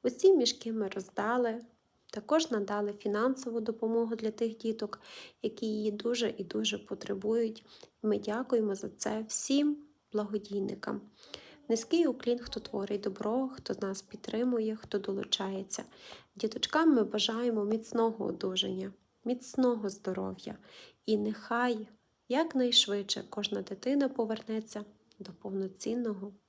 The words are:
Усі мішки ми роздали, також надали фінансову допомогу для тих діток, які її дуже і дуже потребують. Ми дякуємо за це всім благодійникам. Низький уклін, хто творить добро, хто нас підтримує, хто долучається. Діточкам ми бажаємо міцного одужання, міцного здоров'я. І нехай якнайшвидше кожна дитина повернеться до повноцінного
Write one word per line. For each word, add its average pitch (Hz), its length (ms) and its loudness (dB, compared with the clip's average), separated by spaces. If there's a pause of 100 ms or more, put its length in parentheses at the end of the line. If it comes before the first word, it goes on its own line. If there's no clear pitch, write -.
Усі 311 300 6
мішки 240 400 4
ми 208 160 0
роздали, 226 720 0 (500)
також 302 400 0
надали 208 420 0
фінансову 226 680 0
допомогу 226 560 0
для 220 140 -2
тих 220 260 -2
діток, 220 440 -4 (420)
які 220 240 -4
її 214 240 0
дуже 233 480 0
і 196 60 -6
дуже 214 340 -2
потребують. 214 880 -2 (380)
Ми 208 160 2
дякуємо 214 560 0
за 202 140 -8
це 214 400 -4
всім 294 480 2 (360)
благодійникам. 208 880 -2 (680)
Низький 311 380 4
уклін, 240 320 0
хто 233 220 -8
творить 202 400 -4
добро, 214 540 0
хто - 200 -6 (120)
нас 196 160 -4
підтримує, 220 720 0
хто - 220 -4
долучається. 196 840 -4 (520)
Діточкам 302 580 4
ми 220 100 6
бажаємо 220 600 0
міцного 220 600 2
одужання, 190 680 -2 (320)
міцного 240 640 2
здоров'я. 190 680 -6 (480)
І 220 100 4
нехай 220 720 -2 (400)
якнайшвидше 240 1000 2
кожна 208 320 -4
дитина 262 460 0
повернеться 220 760 -4 (340)
до 185 140 -14
повноцінного 196 1000 -4 (160)